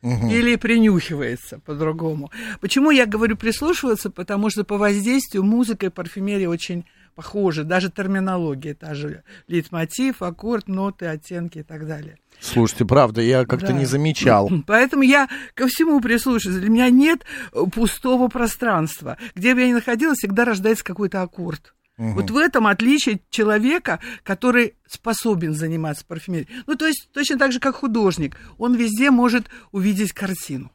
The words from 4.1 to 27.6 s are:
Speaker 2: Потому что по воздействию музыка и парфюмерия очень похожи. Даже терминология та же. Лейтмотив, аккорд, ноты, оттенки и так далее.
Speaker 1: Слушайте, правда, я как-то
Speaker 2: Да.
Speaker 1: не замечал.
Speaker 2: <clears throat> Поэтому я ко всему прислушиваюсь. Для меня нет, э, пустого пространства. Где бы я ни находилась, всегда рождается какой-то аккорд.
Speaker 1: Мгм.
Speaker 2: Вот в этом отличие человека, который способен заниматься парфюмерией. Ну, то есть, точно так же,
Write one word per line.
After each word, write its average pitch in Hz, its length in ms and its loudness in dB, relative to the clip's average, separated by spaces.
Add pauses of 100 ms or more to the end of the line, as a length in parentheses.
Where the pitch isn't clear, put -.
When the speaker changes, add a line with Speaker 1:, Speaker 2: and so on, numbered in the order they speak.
Speaker 2:
Потому 202 400 -2
что 208 120 -4
по 202 140 -4
воздействию 208 680 0
музыка 220 440 0
и - 20 0
парфюмерия 190 600 -4
очень 170 360 -6 (320)
похожи. 165 480 -2
Даже 180 260 0
терминология 180 840 -2
та 156 200 -12
же. 147 280 -10 (260)
Лейтмотив, 170 760 -4
аккорд, 202 460 -6
ноты, 190 380 -4
оттенки 165 520 -8
и 151 40 -14
так 156 260 -14
далее. 151 300 -12 (220)
Speaker 1:
Слушайте, 117 440 2
правда, 117 380 4
я 127 240 4
как-то 170 220 -2
Speaker 2:
Да. 131 40 2
Speaker 1:
не 139 140 0
замечал. 127 720 2
Speaker 2:
<clears throat> 143 80 -6
Поэтому 254 360 4
я 269 260 4 (260)
ко 262 120 -2
всему 302 340 2
прислушиваюсь. 214 600 0
Для 196 100 0
меня 247 200 6
нет, 285 320 6 (300)
э, 143 120 0 (100)
пустого 247 540 2
пространства. 190 880 -2 (180)
Где 226 200 2
бы 247 80 2
я 254 60 4
ни 247 40 4
находилась, 240 460 0
всегда 202 260 0
рождается 220 400 0
какой-то 190 380 -4
аккорд. 170 500 -10 (240)
Speaker 1:
Мгм. 113 200 -4
Speaker 2:
Вот 196 140 -2
в 220 60 -2
этом 269 300 2
отличие 226 540 2 (100)
человека, 220 680 0 (220)
который 240 520 2 (120)
способен 196 680 -2
заниматься 160 520 -4
парфюмерией. 160 420 -8 (180)
Ну, 302 80 -2
то 302 120 -2
есть, - 280 -2
точно 285 240 -2
так 269 140 0
же, 247 80 -4